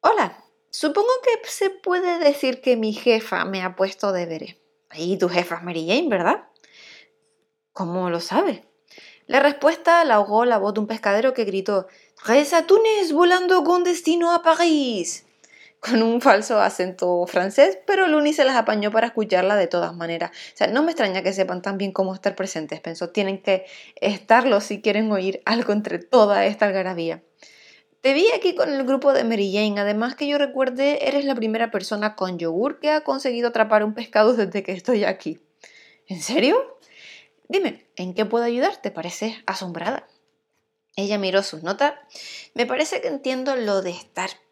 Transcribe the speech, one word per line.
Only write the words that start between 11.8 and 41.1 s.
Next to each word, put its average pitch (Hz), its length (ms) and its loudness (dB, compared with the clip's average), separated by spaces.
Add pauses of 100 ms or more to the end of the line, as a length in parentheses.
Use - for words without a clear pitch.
"Tres 285 300 4
atunes 392 580 4
volando 359 540 4
con 359 180 2
destino 339 480 0
a 339 100 2
París", 302 840 0 (560)
con 226 200 2
un 233 200 2
falso 214 400 4
acento 180 680 -2
francés, 240 580 2
pero 392 220 2
Looney 302 240 2
se 302 140 2
las 262 100 2
apañó 214 340 0
para 220 180 2
escucharla 202 500 0
de 185 100 2
todas 170 260 -2
maneras. 170 380 -6
O - 260 -20
sea, - 100 0
no 240 140 2
me 330 100 0
extraña 196 320 -2
que 190 100 0
sepan 185 280 -2
tan 196 160 -6
bien 196 140 -4
cómo 185 240 -2
estar 190 220 -4
presentes, 156 420 -8
pensó. 170 300 -8
Tienen 196 340 -4
que 190 220 0 (340)
estarlo 226 640 2
si 208 200 -8
quieren 214 300 0
oír 190 320 -4
algo 226 300 -2
entre 208 260 -4
toda 202 460 4
esta 208 200 0
algarabía. 180 560 -4 (760)
"Te 269 140 2
vi 330 200 4
aquí 392 220 -2
con 285 180 0
el 269 120 -2
grupo 269 260 2
de 262 140 2
Mary 202 280 0
Jane, 208 280 0
además 214 340 -2
que 294 120 -6
yo 294 100 0
recuerde, 277 680 0
eres 277 200 0
la 269 100 0
primera 226 340 -2
persona 214 460 -4
con 185 240 -6
yogur 170 400 -2
que 302 120 0
ha 302 100 2
conseguido 262 480 -2
atrapar 220 340 2
un 214 100 -4
pescado 220 420 2
desde 202 280 -2
que 202 80 -8
estoy 202 320 0
aquí". 185 380 -4 (680)
"¿En 175 140 -12
serio? 311 560 0 (720)
Dime, - 460 -4
¿en 180 180 -8
qué 214 120 -2
puedo 233 180 0
ayudarte? 240 480 -2
Pareces 214 540 -8
asombrada". 175 600 -6 (920)
Ella 202 200 -4